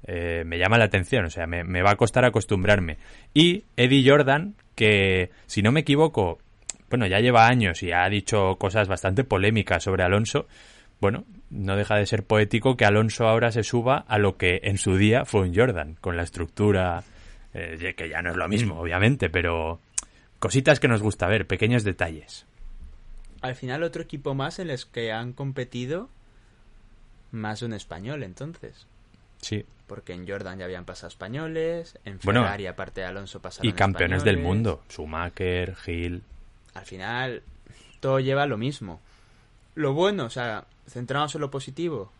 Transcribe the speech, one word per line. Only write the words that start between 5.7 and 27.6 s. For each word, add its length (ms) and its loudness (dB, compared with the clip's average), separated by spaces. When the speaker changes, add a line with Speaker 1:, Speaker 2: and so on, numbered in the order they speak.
Speaker 1:
me 100 2
equivoco, 580 2
bueno, 180 0
ya 120 2
lleva 280 8
años 360 2
y 80 -2
ha 180 2
dicho 480 2
cosas 300 0
bastante 360 0
polémicas 600 2
sobre 200 0
Alonso. 440 0
Bueno, 240 0
no 240 -4
deja 200 0
de 120 4
ser 160 -2
poético 540 2
que 80 4
Alonso 420 4
ahora 240 4
se 120 0
suba 440 0
a 100 0
lo 200 2
que 260 0
en 140 -2
su 200 2
día 280 4
fue 160 0
un 140 -2
Jordan, 460 0
con 160 -4
la 60 -2
estructura, 800 0
eh, 420 -8
que 140 -10
ya 120 -6
no 100 -4
es 60 -4
lo 100 -2
mismo, 320 0
obviamente, 500 2
pero 500 0
cositas 400 4
que 80 2
nos 140 4
gusta 260 0
ver, 200 2
pequeños 360 2
detalles. 600 -6
Speaker 2:
Al 140 -6
final 260 -6
otro 220 -6
equipo 320 -6
más 240 -6
en 80 -8
los 180 -8
que 260 -6
han 220 -6
competido 760 -8
más 300 -8